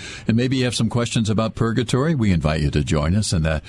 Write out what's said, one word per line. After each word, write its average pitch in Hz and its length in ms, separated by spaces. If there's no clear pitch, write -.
And 113 100
maybe 131 200
you 127 80
have 123 100
some 113 140
questions 117 420
about 110 240
purgatory, 127 640
we 107 160
invite 78 300
you 71 100
to 76 100
join 76 320
us. 104 180
And 85 120
that 78 240